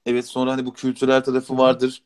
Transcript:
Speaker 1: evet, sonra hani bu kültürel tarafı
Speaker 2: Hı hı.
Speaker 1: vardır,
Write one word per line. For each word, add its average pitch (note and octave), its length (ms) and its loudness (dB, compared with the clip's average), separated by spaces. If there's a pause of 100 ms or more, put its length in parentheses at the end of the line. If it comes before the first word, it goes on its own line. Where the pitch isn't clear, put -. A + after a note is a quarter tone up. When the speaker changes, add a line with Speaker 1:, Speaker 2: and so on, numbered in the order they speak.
Speaker 1:
evet, B2 200 -2
sonra C3 260 -4
hani C3 140 -6
bu B2 80 -8
kültürel C3 500 0
tarafı C3 300 -4
Speaker 2:
Hı - 20 -4
hı. - 20 -2
Speaker 1:
vardır, C3 480 2